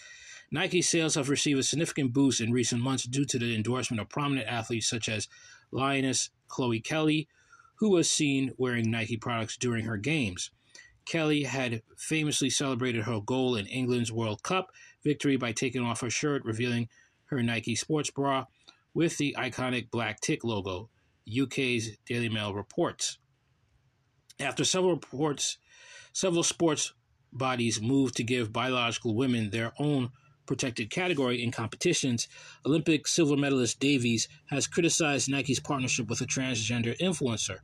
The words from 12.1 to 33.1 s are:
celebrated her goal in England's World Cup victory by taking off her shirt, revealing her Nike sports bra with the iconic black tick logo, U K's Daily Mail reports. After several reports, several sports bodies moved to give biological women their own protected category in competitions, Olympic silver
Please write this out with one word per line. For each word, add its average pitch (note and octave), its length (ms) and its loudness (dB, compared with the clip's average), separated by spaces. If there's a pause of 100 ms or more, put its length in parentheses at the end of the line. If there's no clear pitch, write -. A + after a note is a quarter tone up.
celebrated B2 540 0
her A2+ 160 -2
goal B2+ 380 0
in G2+ 80 -2
England's A#2+ 440 0
World A2 320 -2
Cup F#3 300 -2 (320)
victory C#3+ 320 2
by A#2+ 160 -2
taking B2 320 -2
off A#2 160 -2
her B2 100 -4
shirt, C#3+ 360 -2
revealing A#2 420 0 (380)
her B2+ 180 -2
Nike A#2 320 0
sports D3 340 -2
bra C#3 360 0 (480)
with D#3+ 240 2
the C#3+ 200 0
iconic B2 540 -4
black A2 300 -2
tick D#3 240 -2
logo, G2+ 440 -4 (360)
U B2 220 -2
K's A#2+ 580 -2
Daily A#2+ 240 -2
Mail G#2+ 240 -2
reports. - 640 -4 (1200)
After C#3 240 -2
several F#3 300 4
reports, C#3+ 640 -2 (560)
several E3+ 300 2
sports - 500 2 (400)
bodies A#2+ 480 0
moved C3 340 2
to B2 80 0
give A#2 300 -2
biological A#2+ 600 0
women A#2 360 2
their A2+ 280 -2
own C#3+ 340 0 (340)
protected B2+ 440 -4
category C#3 540 0
in A#2 80 -2
competitions, A#2+ 800 0 (360)
Olympic D3+ 400 2
silver D3 300 4